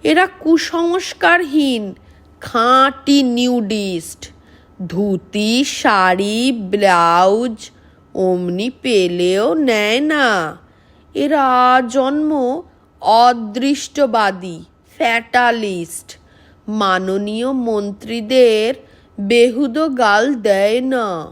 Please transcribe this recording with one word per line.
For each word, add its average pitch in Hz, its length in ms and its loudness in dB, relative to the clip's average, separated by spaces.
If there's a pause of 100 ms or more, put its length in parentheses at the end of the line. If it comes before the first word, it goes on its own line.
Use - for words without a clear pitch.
এরা 311 220 2 (140)
কুসংস্কারহীন 330 1400 0 (560)
খাঁটি 262 840 2
নিউডিস্ট, 220 1000 -2 (680)
ধুতি, 208 640 -4 (120)
শাড়ি, 202 760 0 (140)
ব্লাউজ 196 1040 2 (580)
অমনি 180 560 -2
পেলেও 185 840 0
নেয় 233 460 0
না। 302 260 0 (880)
এরা 285 320 0 (420)
জন্ম 277 420 -2 (720)
অদৃষ্টবাদী, 226 1600 0 (400)
ফ্যাটালিস্ট, 226 1080 -2 (600)
মাননীয় 202 840 -2
মন্ত্রীদের 220 1160 0 (480)
বেহুদো 240 680 2
গাল 247 460 2
দেয় 208 460 0
না। 254 260 -2 (260)